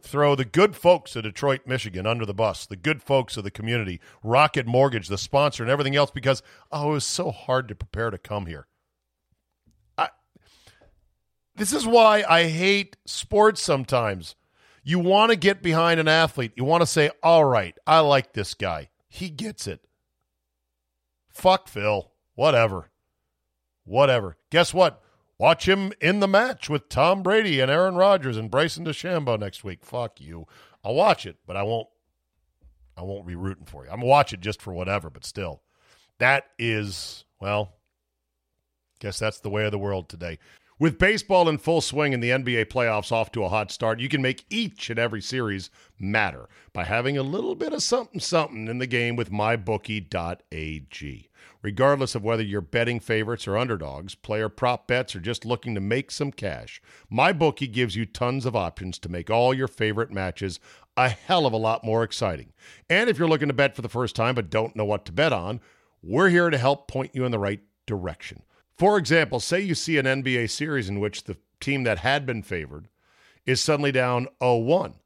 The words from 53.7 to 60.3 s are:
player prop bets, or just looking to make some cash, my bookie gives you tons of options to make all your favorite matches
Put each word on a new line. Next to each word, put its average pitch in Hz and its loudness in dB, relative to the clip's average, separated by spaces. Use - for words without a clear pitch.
player 107 -4
prop 123 -4
bets, 127 -2
or 92 -10
just 110 -8
looking 117 -4
to 101 -4
make 113 -4
some 143 -6
cash, 67 -10
my 151 2
bookie 151 0
gives 113 -2
you 110 -4
tons 123 -4
of 120 -4
options 90 -4
to - -12
make 85 -8
all 120 2
your 131 -2
favorite 110 -4
matches 95 -6